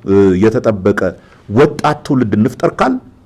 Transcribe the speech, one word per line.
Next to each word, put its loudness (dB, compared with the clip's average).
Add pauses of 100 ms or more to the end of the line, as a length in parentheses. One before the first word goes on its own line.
እ፣ 0 (220)
የተጠበቀ 0 (500)
ወጣት 0
ትውልድ -2
እንፍጠር -2
ካል -2 (320)